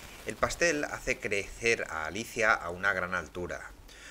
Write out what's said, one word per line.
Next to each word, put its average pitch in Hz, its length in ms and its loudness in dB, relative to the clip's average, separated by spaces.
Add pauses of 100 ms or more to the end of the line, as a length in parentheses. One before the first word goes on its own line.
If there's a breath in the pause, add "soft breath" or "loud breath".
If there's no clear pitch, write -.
(240 loud breath)
El 110 120 -4
pastel 147 480 2
hace - 340 -2
crecer 104 720 2
a 78 180 -2
Alicia 110 460 2
a 87 180 2
una 95 220 2
gran 90 220 0
altura. 82 580 -4 (380 loud breath)